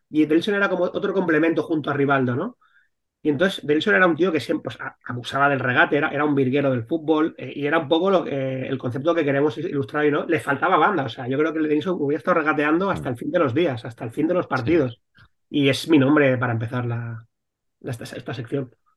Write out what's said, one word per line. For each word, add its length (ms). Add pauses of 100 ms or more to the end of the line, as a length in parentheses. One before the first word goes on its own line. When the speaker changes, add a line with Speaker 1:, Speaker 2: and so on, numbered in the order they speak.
Speaker 1:
Y 160
Nilsson 300
era 140
como 160
otro 280
complemento 480
junto 300
a 20
Rivaldo, 420
¿no? 220 (640)
Y 80
entonces 340
Nilsson 300
era 140
un 80
tío 160
que 80
siempre, 240
pues, 180
a-, 240
abusaba 440
del 100
regate, 380
era, 120
era 160
un 80
virguero 380
del 140
fútbol, 520
eh, 180
y 120
era 100
un 100
poco 220
lo 140
que, 440
el 120
concepto 340
que 100
queremos 360
ilustrar 460
hoy, 60
¿no? 140
Le 140
faltaba 380
banda, 260
o 60
sea, 180
yo 100
creo 160
que 60
Nilsson 400
hubiera 180
estado 220
regateando 500
hasta 200
Speaker 2:
Mm. 20
Speaker 1:
el 80
fin 120
de 80
los 140
días, 320
hasta 180
el 80
fin 160
de 60
los 120
Speaker 2:
Sí. 40
Speaker 1:
partidos. 500 (480)
Y 220
es 200
mi 100
nombre 400
para 140
empezar 340
la, 400 (540)
la, 100
esta, 120
esta 300
sección. 400 (240)